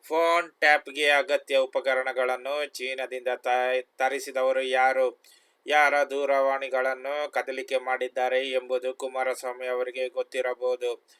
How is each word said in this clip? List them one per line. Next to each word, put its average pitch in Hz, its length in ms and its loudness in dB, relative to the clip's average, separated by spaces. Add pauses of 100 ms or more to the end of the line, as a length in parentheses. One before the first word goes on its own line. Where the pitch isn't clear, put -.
ಫೋನ್ 170 480 2
ಟ್ಯಾಪ್‌ಗೆ 147 580 2
ಅಗತ್ಯ 139 480 2
ಉಪಕರಣಗಳನ್ನು 131 1080 0
ಚೀನಾದಿಂದ 131 680 -8
ತ-, 127 460 0 (160)
ತರಿಸಿದವರು 131 640 0
ಯಾರು? 131 600 2 (460)
ಯಾರ 143 360 4
ದೂರವಾಣಿಗಳನ್ನು 135 1300 0
ಕದಲಿಕೆ 131 460 -4
ಮಾಡಿದ್ದಾರೆ 127 720 -2
ಎಂಬುದು 127 440 -2
ಕುಮಾರಸ್ವಾಮಿ 131 760 -4
ಅವರಿಗೆ 127 420 -2
ಗೊತ್ತಿರಬಹುದು. 123 840 -4 (260)